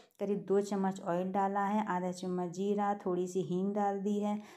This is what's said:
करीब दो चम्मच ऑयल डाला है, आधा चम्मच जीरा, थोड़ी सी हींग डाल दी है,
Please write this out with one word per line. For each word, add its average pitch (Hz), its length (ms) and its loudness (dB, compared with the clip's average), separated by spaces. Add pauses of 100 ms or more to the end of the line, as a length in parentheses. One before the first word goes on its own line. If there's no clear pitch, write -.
(200)
करीब 202 280 0
दो 196 140 4
चम्मच 190 400 0
ऑयल 185 300 0
डाला 196 340 2
है, 208 220 2
आधा 180 240 0
चम्मच 180 400 -2
जीरा, 202 440 0
थोड़ी 180 320 0
सी 185 160 -2
हींग 185 320 0
डाल 202 260 0
दी 208 180 0
है, 208 220 -2 (160)